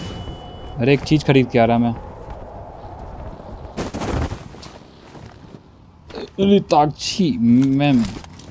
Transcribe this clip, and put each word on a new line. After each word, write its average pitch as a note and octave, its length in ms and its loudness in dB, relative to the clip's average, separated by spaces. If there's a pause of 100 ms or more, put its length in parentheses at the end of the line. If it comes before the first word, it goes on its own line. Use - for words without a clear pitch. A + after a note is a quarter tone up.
(760)
अरे, B2+ 160 4
एक C3+ 60 4
चीज़ - 260 2
खरीद C3 240 4
के B2 100 2
आ A2+ 60 8
रहा A#2 120 4
मैं। A#2 160 2 (4000)
अरे G3 440 2
ताक्षी, D3+ 760 2
मैं, C3 680 4 (460)